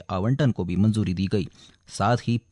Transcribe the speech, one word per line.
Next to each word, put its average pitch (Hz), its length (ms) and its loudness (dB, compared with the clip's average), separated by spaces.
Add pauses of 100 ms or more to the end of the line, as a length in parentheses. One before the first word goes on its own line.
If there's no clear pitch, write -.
(100)
आवंटन 117 400 2
को 98 140 -2
भी 87 120 -2
मंजूरी 101 380 2
दी 95 120 -2
गई। 95 220 -2 (400)
साथ 110 340 0
ही 117 180 -2 (120)